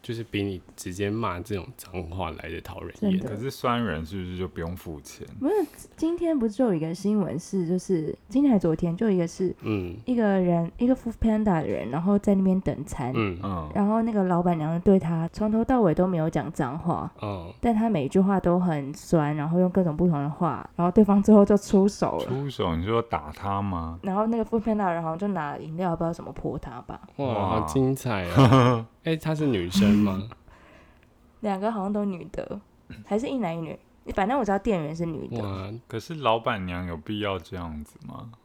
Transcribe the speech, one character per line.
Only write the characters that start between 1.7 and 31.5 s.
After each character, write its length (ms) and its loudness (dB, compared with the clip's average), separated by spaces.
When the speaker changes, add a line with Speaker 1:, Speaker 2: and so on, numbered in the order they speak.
Speaker 1:
脏 160 -18
话 260 -6
来 180 -12
的 140 -8
讨 200 -12
人 200 -12
厌。 120 2
Speaker 2:
真 80 0
的。 60 -8
Speaker 3:
可 80 -8
是 140 -6
酸 340 -2
人 220 -2
是 100 -10
不 80 -6
是 140 -8
就 100 -4
不 120 -10
用 180 -6
付 240 -12
钱？ 240 -18
Speaker 2:
不 80 -2
是， 60 2
今 180 0
天 220 0
不 100 2
是 60 -2
就 120 2
有 100 2
一 40 -2
个 140 -4
新 260 0
闻 200 -2
是， 280 -2
就 80 2
是 400 -2
今 140 2
天 80 6
还 80 6
昨 160 2
天 200 -2
就 120 0
有 40 4
一 60 2
个 100 0
是， 260 -2
Speaker 1:
嗯。 420 -4
Speaker 2:
一 100 0
个 240 4
人， 380 2
一 80 0
个 100 4
Food 240 -8
Panda 420 4
的 60 -4
人， 220 -4
然 140 -2
后 160 4
在 160 4
那 80 2
边 180 4
等 240 -4
餐。 300 -6
Speaker 1:
嗯。 260 0
Speaker 3:
嗯。 320 -6
Speaker 2:
然 140 2
后 160 2
那 100 -2
个 120 2
老 180 2
板 140 4
娘 240 -2
对 180 6
他 340 0
从 180 -2
头 140 2
到 160 2
尾 120 6
都 120 4
没 120 0
有 120 2
讲 240 -2
脏 240 -2
话。 340 -4
Speaker 1:
嗯。 360 -6
Speaker 2:
但 140 2
他 160 2
每 160 0
一 20 -2
句 120 2
话 200 4
都 200 2
很 340 -2
酸， 420 0
然 140 -4
后 100 2
用 120 4
各 120 2
种 140 0
不 100 4
同 140 2
的 80 -2
话， 460 -4
然 120 2
后 40 2
对 120 8
方 180 6
最 120 8
后 100 12
就 140 6
出 300 4
手 320 0
了。 80 -4
Speaker 3:
出 200 -4
手？ 280 -2
你 100 -2
说 160 2
打 300 -6
他 280 -4
吗？ 440 -4
Speaker 2:
然 120 -2
后 120 0
那 100 0
个 80 -2
Food 160 -2
Panda 240 -2
的 80 0
人 80 -4
好 80 -4
像 80 -6
就 120 -4
拿 280 -4
饮 180 -10
料 200 0
不 80 -2
知 40 0
道 60 -2
怎 100 -10
么 80 -12
泼 280 -6
他 220 -12
吧。 200 -14
Speaker 1:
哇， 100 -4
Speaker 3:
哇。 240 0
Speaker 1:
好 160 0
精 300 2
彩 300 -4
哦。 640 6
Speaker 3:
<laughs> 60 -20
Speaker 1:
欸， 120 0
她 180 -2
是 100 -2
女 240 0
生 280 4
吗？ 300 0
Speaker 2:
两 180 -2